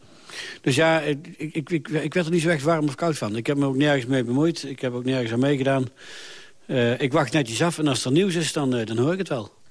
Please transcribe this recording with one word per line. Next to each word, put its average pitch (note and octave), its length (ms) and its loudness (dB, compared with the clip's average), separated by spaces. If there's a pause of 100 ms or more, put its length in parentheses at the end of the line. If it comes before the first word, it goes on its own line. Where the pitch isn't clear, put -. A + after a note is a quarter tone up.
(600)
dus C#3 140 2
ja, D#3+ 240 4
ik, D3 280 -2 (100)
ik, D#3 320 -6
ik, D#3 180 -4
ik D3 260 -4
werd F3+ 120 0
er D#3+ 60 -2
niet F3 100 2
zo D#3 80 2
echt D3+ 140 0
warm D#3 240 2
of C#3 80 -2
koud E3 220 0
van. G#2+ 180 -4
Ik A#2 120 -4
heb C#3+ 100 0
me C#3+ 80 2
ook C3+ 100 0
nergens C#3 300 4
mee C3 180 2
bemoeid. C#3+ 400 0
Ik C#3 160 -10
heb B2 140 -4
ook B2 120 -6
nergens B2+ 260 0
aan A#2 80 0
meegedaan. C3+ 500 2 (760)
Eh, B2+ 360 0
ik C3+ 100 0
wacht D3+ 200 2
netjes A#2 300 0
af E3 160 0
en D#3 100 0
als B2+ 180 0
er B2+ 60 0
nieuws F3 240 4
is, E3 180 -2
dan, C3+ 220 0
eh, A2+ 100 0
dan A2+ 120 -4
hoor C3 140 2
ik F#3 60 -2
het F#3+ 100 -6
wel. A2+ 260 -6 (180)